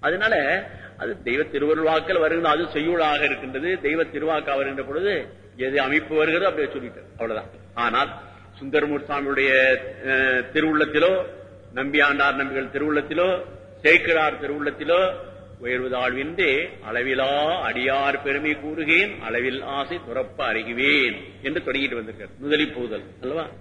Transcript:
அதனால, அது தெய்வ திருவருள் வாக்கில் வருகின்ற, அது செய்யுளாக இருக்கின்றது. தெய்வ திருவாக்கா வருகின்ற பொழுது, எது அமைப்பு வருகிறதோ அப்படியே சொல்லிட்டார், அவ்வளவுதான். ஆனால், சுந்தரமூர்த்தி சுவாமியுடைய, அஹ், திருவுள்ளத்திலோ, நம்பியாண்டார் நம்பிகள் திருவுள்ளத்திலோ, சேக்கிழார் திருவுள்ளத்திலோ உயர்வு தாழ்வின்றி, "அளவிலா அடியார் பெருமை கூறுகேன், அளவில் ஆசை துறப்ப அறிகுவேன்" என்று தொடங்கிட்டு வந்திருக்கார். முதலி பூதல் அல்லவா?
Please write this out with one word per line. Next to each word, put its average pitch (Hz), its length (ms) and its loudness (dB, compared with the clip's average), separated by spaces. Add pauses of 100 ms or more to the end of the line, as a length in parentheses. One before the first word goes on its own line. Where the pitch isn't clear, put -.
அதனால, 180 640 2 (320)
அது 101 260 -6
தெய்வ 131 200 0
திருவருள் 156 420 0
வாக்கில் 160 340 2
வருகின்ற, 165 320 4
அது 160 140 2
செய்யுளாக 156 600 2
இருக்கின்றது. 143 560 -2
தெய்வ 160 240 0
திருவாக்கா 156 400 -2
வருகின்ற 135 380 -2
பொழுது, 156 440 -2 (300)
எது 135 240 0
அமைப்பு 151 440 2
வருகிறதோ 165 180 2
அப்படியே 156 320 0
சொல்லிட்டார், 127 360 -10
அவ்வளவுதான். 107 400 -6 (240)
ஆனால், 120 460 0 (380)
சுந்தரமூர்த்தி 147 560 0
சுவாமியுடைய, 135 640 4 (260)
அஹ், 131 480 2
திருவுள்ளத்திலோ, 156 720 2 (500)
நம்பியாண்டார் 143 600 4
நம்பிகள் 135 360 -4
திருவுள்ளத்திலோ, 151 760 0 (380)
சேக்கிழார் 160 580 4
திருவுள்ளத்திலோ 151 720 0 (460)
உயர்வு 123 300 -2
தாழ்வின்றி, 135 800 0 (240)
"அளவிலா 135 720 0
அடியார் 135 600 0
பெருமை 147 300 0
கூறுகேன், 160 680 0
அளவில் 123 420 -2
ஆசை 139 360 -6
துறப்ப 127 400 -6
அறிகுவேன்" 120 800 0 (260)
என்று 151 180 -4
தொடங்கிட்டு 135 340 -2
வந்திருக்கார். 107 340 -10 (100)
முதலி 143 280 0
பூதல் 113 360 -8 (180)
அல்லவா? 143 280 -6 (120)